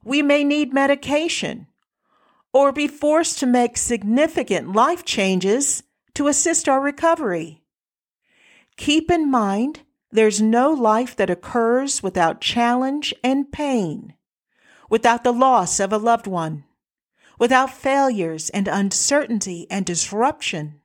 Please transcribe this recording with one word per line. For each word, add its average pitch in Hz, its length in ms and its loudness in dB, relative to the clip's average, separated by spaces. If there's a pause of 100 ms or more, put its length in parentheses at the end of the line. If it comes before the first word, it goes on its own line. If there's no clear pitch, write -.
We 277 180 -2
may 294 220 2
need 285 300 0
medication 277 920 -2 (840)
or 277 180 4
be 294 160 -4
forced 302 520 0
to 285 60 -2
make 247 320 2
significant 226 960 -2
life 277 300 0
changes 190 800 0 (300)
to 285 140 -2
assist 302 420 0
our 269 120 2
recovery. 277 840 -2 (1120)
Keep 320 340 0
in 311 180 2
mind, 226 520 0 (300)
there's 214 300 2
no 240 300 4
life 240 440 0
that 190 140 0
occurs 240 720 -2
without 180 400 -2
challenge 254 720 -2 (100)
and 277 280 0
pain, 240 600 -4 (760)
without 233 360 2
the 247 80 4
loss 240 460 4
of 196 120 0
a 214 60 0
loved 226 300 0
one, 160 360 -6 (760)
without 262 360 2
failures 233 800 0
and 196 180 -2
uncertainty 196 1000 -2
and 190 160 -4
disruption. 180 1000 -4